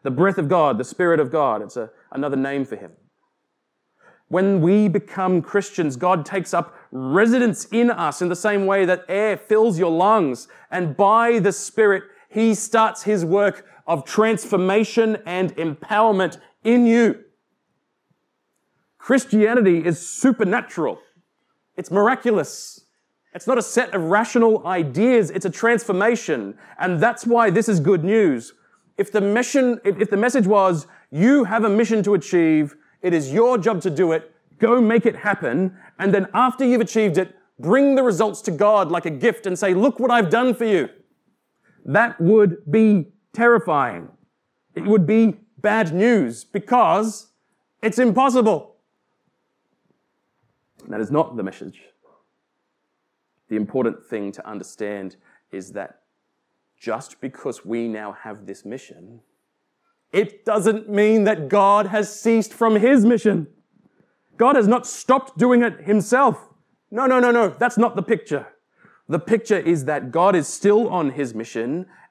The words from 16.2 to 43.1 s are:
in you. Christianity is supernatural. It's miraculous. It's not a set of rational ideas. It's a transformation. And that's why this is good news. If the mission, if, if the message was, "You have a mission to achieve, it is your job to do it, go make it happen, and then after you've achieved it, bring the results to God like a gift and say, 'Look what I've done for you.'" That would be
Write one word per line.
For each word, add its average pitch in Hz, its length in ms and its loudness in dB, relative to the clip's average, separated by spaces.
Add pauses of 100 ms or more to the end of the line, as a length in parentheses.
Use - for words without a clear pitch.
in 240 220 2
you. 226 400 2 (1700)
Christianity 214 840 2
is 170 160 -2
supernatural. 190 1000 -2 (760)
It's 180 160 -10
miraculous. 208 920 -2 (480)
It's - 140 -10
not 254 100 0
a 233 40 0
set - 320 -4
of 190 100 -2
rational 220 600 2
ideas. 180 640 0
It's - 160 -8
a 185 40 -2
transformation. 196 1080 -2 (220)
And 175 220 -2
that's 226 240 -2
why 233 240 2
this 202 180 0
is 190 140 2
good 165 240 0
news. 185 480 0 (440)
If 202 140 -4
the 214 80 -2
mission, 240 640 0
if, 196 160 -2
if 214 100 -2
the 202 60 0
message 233 320 0
was, 190 400 0 (220)
"You 240 340 2
have 220 220 -2
a 220 40 0
mission 220 340 0
to 202 100 0
achieve, 160 640 0 (240)
it 175 140 -2
is 139 180 -4
your 233 240 2
job 190 240 -2
to 190 80 -4
do 165 220 0
it, 160 200 -4 (280)
go 233 200 2
make 233 280 2
it - 80 0
happen, 185 600 -4 (220)
and 190 160 0
then 196 220 0
after 247 280 0
you've 247 180 2
achieved 196 360 0
it, 185 180 -4 (220)
bring 269 380 2
the 262 80 2
results 202 380 -2
to 208 100 -6
God 196 400 2
like 170 160 -4
a - 20 -4
gift 214 380 -2
and 180 100 -4
say, 190 160 0
'Look 208 260 0
what 240 120 0
I've 226 180 2
done 240 240 2
for 233 120 -4
you.'" 185 240 0 (920)
That 208 380 0
would 190 480 4
be 208 380 2 (260)